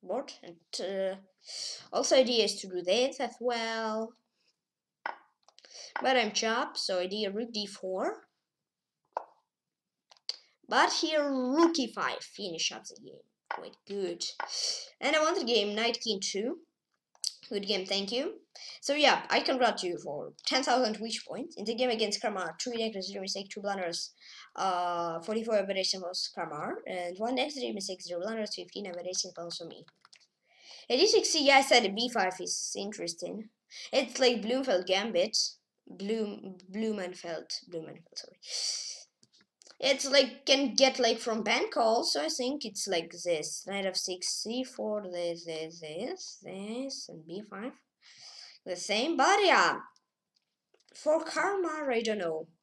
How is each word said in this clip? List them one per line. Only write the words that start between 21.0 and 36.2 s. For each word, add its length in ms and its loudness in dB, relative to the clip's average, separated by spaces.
wish 240 -6
points. 320 -10
In 80 -8
the 100 -2
game 140 2
against 320 0
Karma, 360 -4
two 140 -6
inaccuracies, 400 -4
zero 120 -6
mistake, 260 -6
two 100 -10
blunders, 520 -4
uh, 640 0
forty-four 360 -2
aberration 440 0
was 340 -6
Karma, 420 -6
and 300 -6
one 200 0
accuracy 360 -2
mistake, 280 -6
zero 200 -6
blunders, 340 -4
fifteen 320 -10
aberration 500 -6
also 300 -10
me. 180 -16
At 100 2
E 80 8
six, 300 6
yeah, 200 8
I 40 10
said 320 6
B 160 -2
five 300 0
is 380 -6
interesting. 720 -8
It's 260 0
like 240 4
Blumenfeld 460 0
Gambit. 500 2
Blum-, 680 -4